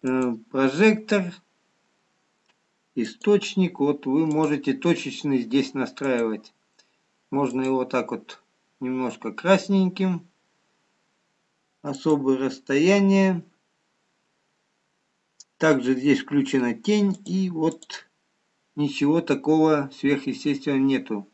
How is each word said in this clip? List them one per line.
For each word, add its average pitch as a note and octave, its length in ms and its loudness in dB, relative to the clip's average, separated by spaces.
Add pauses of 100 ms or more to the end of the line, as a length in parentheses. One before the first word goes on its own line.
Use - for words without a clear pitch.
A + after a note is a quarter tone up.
э, B2+ 300 -2 (180)
прожектор, F3+ 800 0 (1600)
источник, F#3+ 840 0
вот C#3+ 260 0
вы C#3+ 200 0
можете D3 480 0
точечный C#3 640 -2
здесь B2 340 -2
настраивать. A#2+ 800 -4 (800)
Можно C3 300 -2
его C3 240 -2
так B2 260 -4
вот - 300 -14 (380)
немножко B2+ 520 -6
красненьким, F#3 960 0 (1500)
особое C#3 560 0
расстояние. F#3 1040 2 (2250)
Также C3 380 2
здесь C3+ 240 4
включена C3+ 540 0
тень, G3+ 520 2
и F#3 240 0
вот - 580 -4 (680)
ничего D3 460 0
такого D3+ 720 2
сверхъестественного C#3 880 -2
нету. C3 540 -2